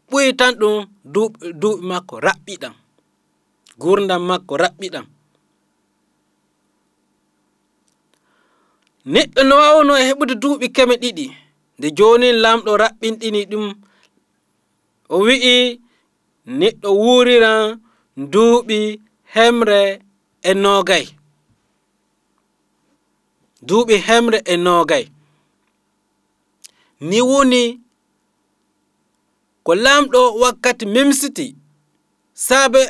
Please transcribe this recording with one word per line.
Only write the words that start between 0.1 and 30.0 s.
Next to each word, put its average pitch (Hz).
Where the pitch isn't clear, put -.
ɓuyi 277
tan 254
ɗum, 214
duuɓi, 185
duuɓi 180
makko 180
raɓɓiɗam. 160
Gurdam 185
makko 180
raɓɓiɗam." 170
Neɗɗo 240
no 269
waawno 294
e 262
heɓude 269
duuɓi 254
keme 247
ɗiɗi. 226
Nde 139
jooni 226
laamɗo 226
raɓɓinɗini 220
ɗum. 214
O 160
wi'i 247
neɗɗo 208
wuuriran 226
duuɓi 220
hemre 226
e 185
noogay. 196
Duuɓi 214
hemre 226
e 180
noogay. 165
Ni 175
woni 254
ko 165
laamɗo 269